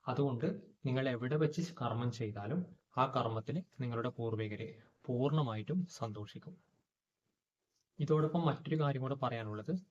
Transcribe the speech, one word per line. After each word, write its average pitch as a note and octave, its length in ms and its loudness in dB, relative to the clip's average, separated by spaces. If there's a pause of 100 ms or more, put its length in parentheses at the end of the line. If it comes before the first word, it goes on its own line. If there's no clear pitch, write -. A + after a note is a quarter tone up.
അതുകൊണ്ട് C3+ 440 2 (380)
നിങ്ങൾ C3 180 2 (100)
എവിടെ B2+ 300 0
വെച്ച് D#3+ 180 2 (180)
കർമ്മം A#2 300 0 (100)
ചെയ്താലും G#2+ 400 -2 (400)
ആ C3+ 40 8 (100)
കർമ്മത്തിൽ A#2 420 0 (240)
നിങ്ങളുടെ A#2+ 360 -2
പൂർവികര് A2 500 -2 (380)
പൂർണ്ണമായിട്ടും C3+ 760 0 (180)
സന്തോഷിക്കും. G#2+ 580 -8 (1400)
ഇതോടൊപ്പം D#3 500 4
മറ്റൊരു D#3 320 0
കാര്യം C3+ 240 2
കൂടെ C#3 180 0
പറയാനുള്ളത് A2 500 -2 (180)